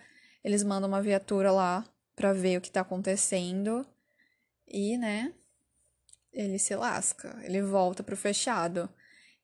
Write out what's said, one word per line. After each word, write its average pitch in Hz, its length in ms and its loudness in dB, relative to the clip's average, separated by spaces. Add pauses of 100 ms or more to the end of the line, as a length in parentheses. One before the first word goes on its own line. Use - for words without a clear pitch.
(440)
eles 202 200 2
mandam 196 240 0
uma 196 140 0
viatura 196 500 2
lá 185 340 2 (300)
pra 196 180 2
ver 185 240 2
o 180 40 -2
que - 100 -14
tá 190 100 2
acontecendo 190 1040 -2 (840)
e, 208 300 -2
né, 233 360 -2 (1000)
ele 196 240 -2
se - 180 0
lasca, - 680 -4
ele 190 180 -2
volta 196 420 2
pro 202 140 -6
fechado. 190 720 -2 (540)